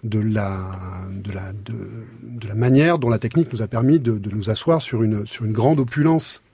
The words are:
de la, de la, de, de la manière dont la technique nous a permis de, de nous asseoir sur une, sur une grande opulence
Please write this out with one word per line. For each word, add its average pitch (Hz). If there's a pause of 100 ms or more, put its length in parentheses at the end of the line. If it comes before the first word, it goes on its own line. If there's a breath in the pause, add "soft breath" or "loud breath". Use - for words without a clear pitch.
de 107
la, 104 (500)
de 98
la, 95
de, 104 (500)
de 117
la 104
manière 139
dont 120
la 113
technique 156
nous 113
a 107
permis 131
de, 117
de 101
nous 101
asseoir 156
sur 113
une, 107
sur -
une 110
grande 131
opulence 147 (120)